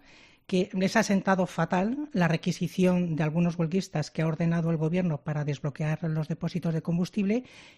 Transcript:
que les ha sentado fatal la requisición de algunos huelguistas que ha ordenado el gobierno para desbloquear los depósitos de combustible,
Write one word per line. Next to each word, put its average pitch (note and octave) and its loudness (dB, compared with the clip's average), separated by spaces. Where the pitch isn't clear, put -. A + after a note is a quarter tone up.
que F3+ 0
les F#3+ 0
ha G#3+ 4
sentado F#3+ 2
fatal G#3+ -2
la F3 4
requisición F3+ 0
de D#3 0
algunos E3 0
huelguistas E3 -2
que - -4
ha D#3+ 2
ordenado E3 0
el E3 0
gobierno D#3+ 0
para D3+ -4
desbloquear D3+ -2
los D#3 -2
depósitos E3 -2
de D#3+ -2
combustible, G3 0